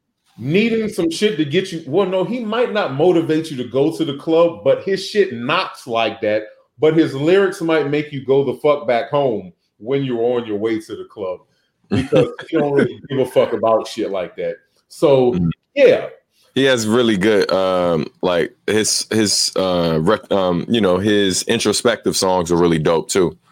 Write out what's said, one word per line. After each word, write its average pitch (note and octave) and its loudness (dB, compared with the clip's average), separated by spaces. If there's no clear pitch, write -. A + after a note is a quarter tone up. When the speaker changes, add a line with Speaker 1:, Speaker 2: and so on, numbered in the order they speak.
Speaker 1:
<laughs> - -20
Speaker 2:
needing A3 0
some E3+ -2
shit G#3 -2
to D#3 0
get F3 -2
you. D#3+ -8
Well, F#3 0
no, F#3 -2
he A3+ -6
might A#3 -2
not F#3+ -2
motivate D#3+ 0
you D3 -10
to B2 -6
go C#3 0
to E3 -4
the D#3 -4
club, E3 0
but C3 0
his F#3+ -4
shit F#3+ -2
knocks C#3 -4
like A2+ -2
that. G#2+ 0
But D#3 4
his D3+ 2
lyrics F#3 2
might D#3+ 0
make D3 -4
you C3 -10
go C3+ 4
the B2 -2
fuck D3 0
back A#2 0
home A#2 -2
when C3+ -4
you're A#2+ -2
on A#2+ 0
your G#2 -4
way A2 -2
to G#2+ -12
the F#2 -12
club F#2 -10
because - 0
Speaker 1:
<laughs> - -20
Speaker 2:
he D#3+ 0
don't D3 0
really B2 0
give B2+ -2
a B2+ 2
fuck A#2+ 0
about A2 0
shit G2+ -6
like F#2 -6
that. E2+ -6
So, C3+ 2
Speaker 1:
Mm-hmm. F3+ 0
Speaker 2:
yeah. B3 4
Speaker 1:
He C3 2
has B2+ 2
really A2+ 2
good, G2+ 2
um, F2+ 0
like, F2 0
his, G#2 0
his, G#2+ 0
uh, F2 0
rec-, G#2 0
um, F#2 0
you A#2 2
know, F#2 4
his G2+ 0
introspective G#2 0
songs F#2 0
are F2 4
really E2+ 4
dope D#2+ 0
too. F2+ 0